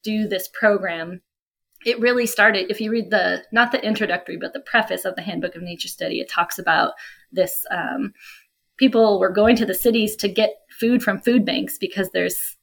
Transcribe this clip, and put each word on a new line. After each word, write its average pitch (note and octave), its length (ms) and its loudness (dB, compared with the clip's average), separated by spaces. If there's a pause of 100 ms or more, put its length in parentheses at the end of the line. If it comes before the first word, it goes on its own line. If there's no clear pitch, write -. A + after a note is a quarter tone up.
do G#3+ 240 -2
this F#3 200 -4
program, F3+ 720 -2 (640)
it A#3+ 140 -2
really A#3+ 260 2
started, G3+ 460 2
if - 80 -6
you G#3+ 100 -6
read A3 220 -2
the, F3+ 400 0
not A#3 200 2
the - 140 -4
introductory, G#3+ 520 -2
but - 160 -10
the D4 80 -12
preface G3 440 -2
of F#3 100 -4
the F#3 60 -10
Handbook F3 340 -6
of E3+ 60 -14
Nature F3 280 -10
Study, - 300 -6
it - 100 -8
talks - 280 -2
about E3 360 0 (380)
this, - 380 -2
um, F3+ 440 -4 (640)
people A3+ 420 4
were F#3 120 2
going G#3+ 260 6
to A3 80 0
the F#3+ 80 -4
cities A3 420 2
to G3+ 140 -4
get G#3 260 0 (240)
food A#3+ 240 2
from G3 160 0
food A#3 260 4
banks - 320 -4
because F#3+ 340 -4
there's F3+ 520 -4